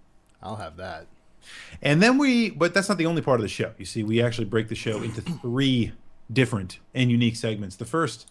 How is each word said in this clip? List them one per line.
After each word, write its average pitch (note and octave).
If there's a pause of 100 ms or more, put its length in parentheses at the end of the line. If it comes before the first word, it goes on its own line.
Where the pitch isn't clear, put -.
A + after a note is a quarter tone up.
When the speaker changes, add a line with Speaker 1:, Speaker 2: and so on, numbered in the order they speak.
(420)
Speaker 1:
I'll G#2
have E2+
that. F2 (720)
Speaker 2:
And D3
then B3
we, A#3+
but E3+
that's F#3+
not G3+
the D#3+
only E3
part B2
of -
the G2
show. -
You G2
see, A2
we A2
actually A#2
break A2
the -
show G#2+
into A2+
<clears throat> E3+
three B2 (400)
different G#2+ (160)
and B2+
unique A#2+
segments. G#2
The A#2
first D#3+